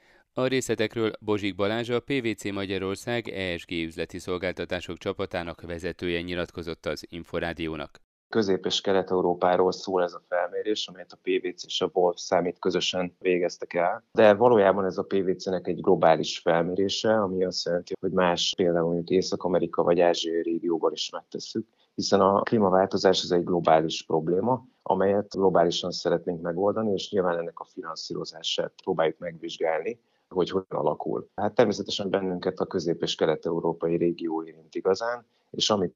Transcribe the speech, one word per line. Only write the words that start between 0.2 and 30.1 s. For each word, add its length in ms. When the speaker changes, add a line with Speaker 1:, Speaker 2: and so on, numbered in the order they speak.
Speaker 1:
A 140
részletekről 760
Bozsik 340
Balázs, 360
a 100
P 120
V 140
C 160
Magyarország 760
E 280
S 80
G 80
üzleti 460
szolgáltatások 800
csapatának 600
vezetője 600
nyilatkozott 680
az 220
Inforádiónak. 920
Speaker 2:
Közép- 380
és 140
Kelet-Európáról 920
szól 300
ez 100
a 160
felmérés, 600
amelyet 240
a 100
P 60
V 140
C 80
és 160
a 120
Wolf 260
Summit 400
közösen 600
végeztek 560
el. 380
De 220
valójában 500
ez 140
a 40
P 120
V 220
C-nek 300
egy 140
globális 580
felmérése, 760
ami 300
azt 200
jelenti, 360
hogy 120
más, 440
például 300
mondjuk 240
Észak-Amerika 720
vagy 180
Ázsiai 420
régióban 500
is 180
megtesszük, 560
hiszen 260
a 200
klímaváltozás 840
az 100
egy 120
globális 580
probléma, 640
amelyet 520
globálisan 560
szeretnénk 520
megoldani, 500
és 180
nyilván 280
ennek 200
a 60
finanszírozását 1080
próbáljuk 360
megvizsgálni, 840